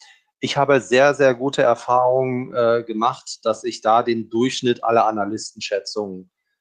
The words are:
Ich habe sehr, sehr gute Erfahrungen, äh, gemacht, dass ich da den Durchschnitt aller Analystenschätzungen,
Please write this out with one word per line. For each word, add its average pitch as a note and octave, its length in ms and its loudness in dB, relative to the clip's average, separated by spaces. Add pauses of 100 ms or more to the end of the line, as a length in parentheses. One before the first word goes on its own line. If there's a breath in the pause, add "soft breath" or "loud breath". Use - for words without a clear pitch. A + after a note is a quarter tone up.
(380 soft breath)
Ich - 180 -4
habe C#3 240 4
sehr, C3+ 340 4
sehr C3 200 4
gute C3+ 280 -2
Erfahrungen, B2+ 920 0
äh, A#2 320 2
gemacht, A#2 580 -4
dass A2 200 -2
ich A2+ 160 -8
da A2+ 220 4
den A#2 260 -4
Durchschnitt A#2+ 560 -2
aller A2+ 220 2
Analystenschätzungen, G#2 1200 -6 (300)